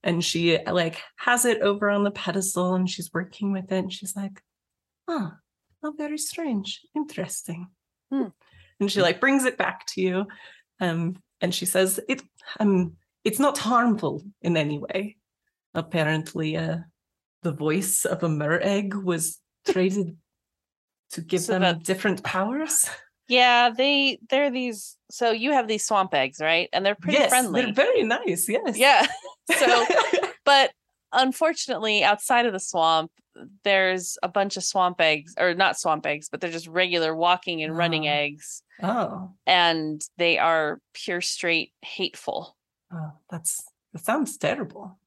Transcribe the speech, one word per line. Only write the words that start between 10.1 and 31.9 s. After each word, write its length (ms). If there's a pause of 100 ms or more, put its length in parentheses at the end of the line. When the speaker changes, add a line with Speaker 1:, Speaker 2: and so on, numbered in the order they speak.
Speaker 1:
Um, 400 (200)
and 140
she 100
says, 340 (100)
"It, 120 (380)
um, 380 (260)
it's 160
not 200
harmful 640 (180)
in 160
any 220
way. 380 (580)
Apparently, 840
uh, 200 (680)
the 100
voice 520
of 180
a 60
mer 320
egg 320
was 460 (280)
traded 500 (960)
to 100
give 200
Speaker 2:
So 120
Speaker 1:
them 80
Speaker 2:
that 220
Speaker 1:
different 400
powers." 680 (400)
Speaker 2:
Yeah, 400
they, 500 (100)
they're 220
these, 460 (120)
so 220
you 220
have 160
these 160
swamp 280
eggs, 280
right? 320
And 120
they're 80
pretty 240
Speaker 1:
Yes, 120
Speaker 2:
friendly. 340
Speaker 1:
they're 100
very 300
nice, 460
yes. 280
Speaker 2:
Yeah. 340
<laughs> 60 (400)
So, 280 (300)
Speaker 1:
<laughs> 300
Speaker 2:
but 260 (400)
unfortunately, 880